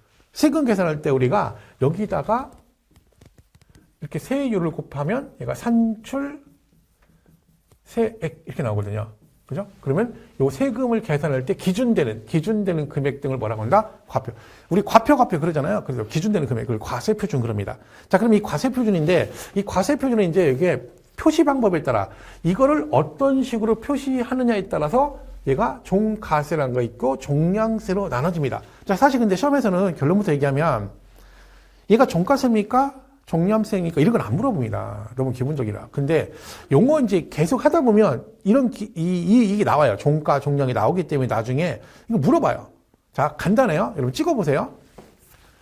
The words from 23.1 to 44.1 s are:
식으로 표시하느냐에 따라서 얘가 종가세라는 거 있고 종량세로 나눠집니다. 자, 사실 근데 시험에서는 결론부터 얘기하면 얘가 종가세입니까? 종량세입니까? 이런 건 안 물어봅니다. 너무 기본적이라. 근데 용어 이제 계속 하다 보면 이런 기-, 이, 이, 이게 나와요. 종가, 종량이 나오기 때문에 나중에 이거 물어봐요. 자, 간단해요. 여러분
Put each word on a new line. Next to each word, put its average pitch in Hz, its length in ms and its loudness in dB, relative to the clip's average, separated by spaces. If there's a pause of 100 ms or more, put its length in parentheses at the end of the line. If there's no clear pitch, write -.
식으로 220 380 0
표시하느냐에 254 880 -2
따라서 226 520 0 (260)
얘가 208 360 0
종가세라는 156 920 -2
거 123 80 0
있고 226 380 -2
종량세로 196 880 -2
나눠집니다. 139 540 -2 (240)
자, 196 100 0
사실 262 240 4
근데 196 160 2
시험에서는 202 600 0
결론부터 180 360 2
얘기하면 139 580 0 (1000)
얘가 226 160 6
종가세입니까? 247 880 0 (320)
종량세입니까? 190 760 0
이런 202 120 4
건 190 100 0
안 107 140 -2
물어봅니다. 107 800 -4
너무 131 160 -2
기본적이라. 127 580 -6
근데 143 420 -2 (380)
용어 254 300 6
이제 196 300 0
계속 175 340 0
하다 311 180 4
보면 208 420 4 (200)
이런 240 260 4
기-, - 240 -10
이, 165 80 -4
이, 185 520 4
이게 208 100 2
나와요. 131 320 4
종가, 151 440 2
종량이 139 340 0
나오기 135 300 0
때문에 135 220 -2
나중에 127 540 -2 (280)
이거 226 100 0
물어봐요. 196 500 2 (440)
자, 147 260 -2
간단해요. 214 580 2
여러분 131 160 -2